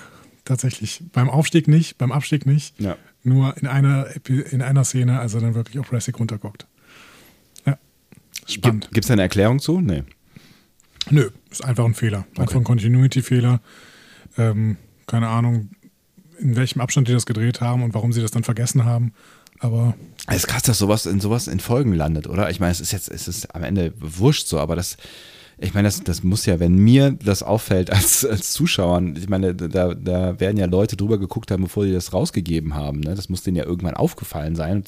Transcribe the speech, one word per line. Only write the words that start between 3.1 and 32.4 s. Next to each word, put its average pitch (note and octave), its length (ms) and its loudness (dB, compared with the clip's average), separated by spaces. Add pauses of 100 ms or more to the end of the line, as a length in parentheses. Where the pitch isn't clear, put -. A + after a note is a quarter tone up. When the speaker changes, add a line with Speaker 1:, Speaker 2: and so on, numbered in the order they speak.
Speaker 1:
nur C3 340 2
in C#3 100 -4
einer C#3 480 2
Epi-, C3+ 260 -2
in B2+ 200 -4
einer C3+ 240 2
Szene, B2 340 0
als A2+ 140 -4
er A2+ 80 -2
dann A#2 140 0
wirklich A#2 240 -6
auf - 120 -8
Rassik B2 280 -4
runterguckt. G#2+ 460 -8 (1000)
Ja, C#3+ 120 0 (680)
spannend. G#2+ 380 0
Speaker 2:
Gibt, - 80 -12
gibt's A2 140 0
da C3 60 2
eine G2+ 100 4
Erklärung G#2 360 2
zu? E3+ 220 0
Nee. E2+ 220 -2 (1040)
Speaker 1:
Nö, C#3 200 4 (220)
ist - 140 -12
einfach B2 180 0
ein A2+ 120 2
Fehler. G2+ 360 -2
Speaker 2:
Okay. - 120 -6
Speaker 1:
Einfach A#2+ 120 0
ein B2+ 80 2
Continuity-Fehler. B2 960 4 (760)
Ähm, A2 400 0 (300)
keine A2+ 200 0
Ahnung, A#2 420 0 (720)
in C3 160 0
welchem B2+ 260 0
Abstand A#2+ 280 2
die - 40 2
das B2 120 2
gedreht A2+ 360 -2
haben B2 220 0
und A#2 100 -2
warum A#2+ 200 0
sie A#2 80 0
das A2+ 100 -2
dann A#2 140 0
vergessen A#2+ 400 0
haben. A#2+ 260 0 (480)
Aber A#2 360 0 (320)
Speaker 2:
Es F#2 100 0
ist F2+ 100 -4
krass, A#2+ 160 -2
dass A2+ 140 2
sowas G2+ 280 0
in, F#2 140 0
sowas G#2+ 280 -2
in F#2 120 -4
Folgen A#2+ 340 0
landet, D#2 340 -2
oder? F#2 220 -2
Ich E2+ 120 -6
meine, F2 100 2
es E2+ 100 -4
ist E2 120 -6
jetzt, G2 160 -8
es - 180 -12
ist - 260 -10
am E2+ 100 -10
Ende E2+ 360 -2
wurscht F#2 480 0
so, E2 120 -2
aber D#2+ 180 -2
das, F2+ 180 -6 (640)
ich F2+ 160 -6
meine, G2+ 160 4
das, - 140 -4
das E2+ 200 -4
muss F#2 220 0
ja, F2 160 2
wenn F2 140 6
mir B2 360 8
das G2+ 320 0
auffällt F#2+ 480 0
als, F#2+ 340 2
als G#2 280 -2
Zuschauer, F2 480 2 (140)
ich F2 140 -10
meine, F#2+ 240 2
da, F2+ 400 -2
da F2+ 460 -2
werden G2+ 180 0
ja G2 80 2
Leute F#2 320 0
drüber G#2 200 0
geguckt G2 340 -6
haben, F#2 120 0
bevor G2 220 -2
die F#2+ 80 2
das F2+ 200 -4
rausgegeben E2 640 -2